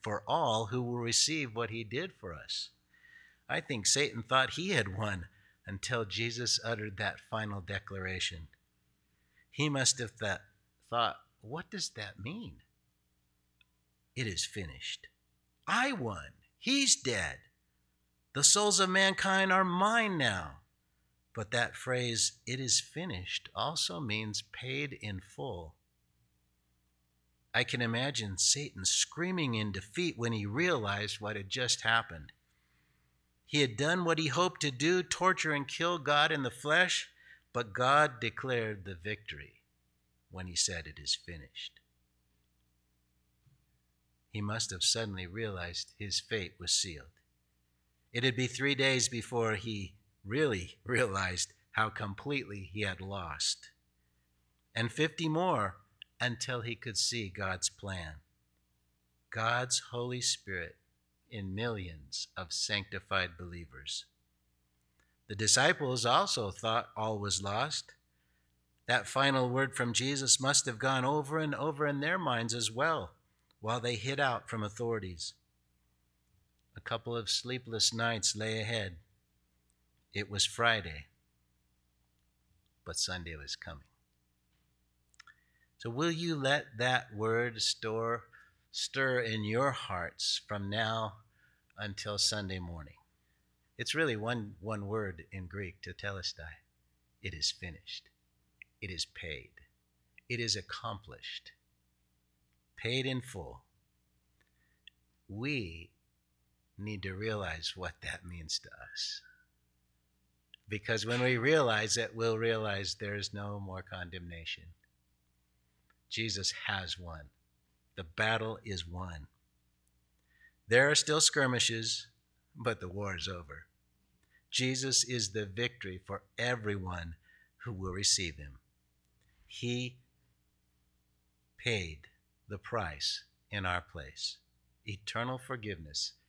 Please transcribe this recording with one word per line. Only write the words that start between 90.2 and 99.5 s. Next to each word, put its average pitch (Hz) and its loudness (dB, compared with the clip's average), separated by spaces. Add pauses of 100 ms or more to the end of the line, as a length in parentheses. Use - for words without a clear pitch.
from 101 -4
now 110 -2 (540)
until 104 -6
Sunday 95 0
morning? 85 -10 (800)
It's - -4
really 151 4
one, 107 -2
one 104 -4
word 98 -4
in 92 -8
Greek, 95 -8
tetelestai. 92 -8 (640)
It - -8
is - 0
finished. - -10 (720)
It 92 -8
is 85 -4
paid. 73 -10 (800)